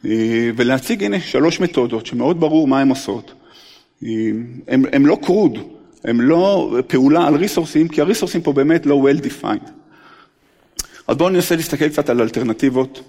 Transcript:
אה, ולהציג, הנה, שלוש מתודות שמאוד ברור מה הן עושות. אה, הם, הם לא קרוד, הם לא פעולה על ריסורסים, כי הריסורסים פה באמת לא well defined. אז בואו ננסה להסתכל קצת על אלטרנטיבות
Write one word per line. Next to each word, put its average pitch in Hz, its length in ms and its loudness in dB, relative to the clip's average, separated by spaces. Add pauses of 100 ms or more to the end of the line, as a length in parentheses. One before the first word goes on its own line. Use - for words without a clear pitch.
אה, 113 500 0
ולהציג, 131 480 -2
הנה, 202 160 -2
שלוש 165 400 0
מתודות 120 460 -2
שמאוד 135 340 -2
ברור 156 280 2
מה 135 140 2
הן 135 80 2
עושות. 123 440 -6 (680)
אה, 113 60 -10 (580)
הם, 131 260 2
הם 139 120 4
לא 160 160 4
קרוד, 180 360 2 (460)
הם 120 180 0
לא 170 540 2 (120)
פעולה 143 400 4
על 147 80 4
ריסורסים, 165 520 0
כי 165 140 -2
הריסורסים 180 400 -2
פה 147 120 -2
באמת 151 320 2
לא 143 220 4
well 143 160 2
defined. - 460 -6 (1400)
אז - 100 0
בואו 170 120 2
ננסה 175 260 0
להסתכל 151 340 -2
קצת 151 200 -2
על 123 120 2
אלטרנטיבות 127 880 -2